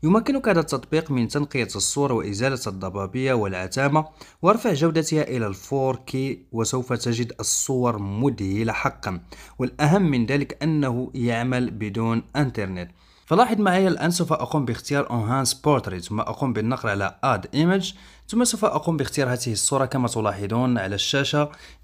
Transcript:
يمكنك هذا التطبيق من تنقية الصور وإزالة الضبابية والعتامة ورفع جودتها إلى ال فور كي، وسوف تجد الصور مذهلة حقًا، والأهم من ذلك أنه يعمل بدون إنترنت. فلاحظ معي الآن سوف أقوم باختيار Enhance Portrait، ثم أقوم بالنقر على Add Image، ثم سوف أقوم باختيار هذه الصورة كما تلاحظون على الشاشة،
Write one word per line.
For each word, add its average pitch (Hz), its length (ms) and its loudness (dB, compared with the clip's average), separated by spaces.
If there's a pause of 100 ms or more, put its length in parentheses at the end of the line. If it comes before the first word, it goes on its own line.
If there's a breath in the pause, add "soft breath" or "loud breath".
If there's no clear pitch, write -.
يمكنك 226 460 2
هذا 170 120 4
التطبيق 151 500 -2
من 120 180 0
تنقية 143 480 -2
الصور 135 360 0
وإزالة 113 540 -2
الضبابية 98 680 -4
والعتامة 120 760 0 (340 loud breath)
ورفع 214 300 4
جودتها 156 500 2
إلى 117 240 -2
ال 98 80 -4
فور 131 420 -2
كي، 135 560 -6
وسوف 120 400 -2
تجد 117 480 -2
الصور 123 580 0
مذهلة 101 760 0
حقًا، 95 480 -4 (380 loud breath)
والأهم 151 440 2
من 127 240 2
ذلك 139 360 -2
أنه 135 520 0
يعمل 120 560 0
بدون 113 520 -2 (140)
إنترنت. 98 540 -2 (360 soft breath)
فلاحظ 220 340 4
معي 190 280 4
الآن 165 220 2
سوف 165 220 0
أقوم 147 320 0
باختيار 139 420 -2
Enhance 120 440 0
Portrait، 120 480 0
ثم 104 220 -4
أقوم 123 320 -2
بالنقر 113 360 -2
على 98 380 -2
Add 113 300 0
Image، 180 380 2 (340 loud breath)
ثم 240 160 2
سوف 220 200 0
أقوم 165 320 0
باختيار 135 360 0
هذه 120 200 -2
الصورة 135 320 0
كما 123 240 0
تلاحظون 110 680 0
على 98 160 -4
الشاشة، 147 560 0 (340 loud breath)